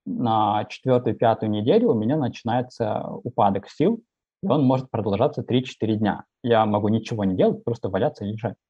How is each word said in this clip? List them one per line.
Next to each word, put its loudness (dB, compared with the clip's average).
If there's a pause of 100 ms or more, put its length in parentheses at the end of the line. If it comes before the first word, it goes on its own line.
на 0
четвертую, 0
пятую 2
неделю 2
у 2
меня 0
начинается -4 (180)
упадок 0
сил, 0 (400)
и -6
он 2
может 0
продолжаться 0
три-четыре -2
дня. -2 (180)
Я 2
могу 0
ничего -2
не 0
делать, 0
просто -4
валяться -2
и -6
лежать. -6 (140)